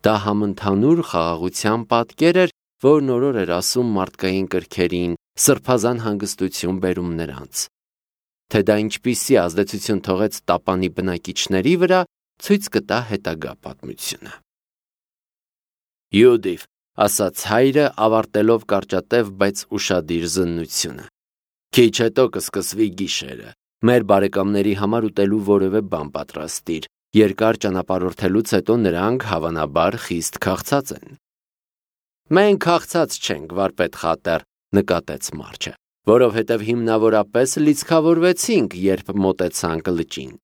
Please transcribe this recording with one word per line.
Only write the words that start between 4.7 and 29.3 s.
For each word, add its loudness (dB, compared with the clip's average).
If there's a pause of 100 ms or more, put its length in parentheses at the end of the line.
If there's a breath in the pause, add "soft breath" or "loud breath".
սրբազան 0
հանգստություն -4
բերում -2
նրանց։ -10 (840)
Թե 2
դա 4
ինչպիսի -2
ազդեցություն -2
թողեց 0 (120)
տապանի 0
բնակիչների -2
վրա, 4 (380)
ցույց 0
կտա -2
հետագա -6
պատմությունը։ -14 (1800)
"Յուդիֆ", 4 (360)
ասաց 0
հայրը, 4
ավարտելով 2
կարճատև, -2
բայց 0 (160)
ուշադիր -2 (100)
զննությունը, -4 (680)
"քիչ 6
հետո 2 (100)
կսկսվի -4
գիշերը։ -8 (320)
Մեր 6
բարեկամների 2
համար -2
ուտելու 0
որևէ 2
բան -6
պատրաստիր։ -8 (300)
Երկար 2
ճանապարհորդելուց -2
հետո 2 (120)
նրանք, -2 (100)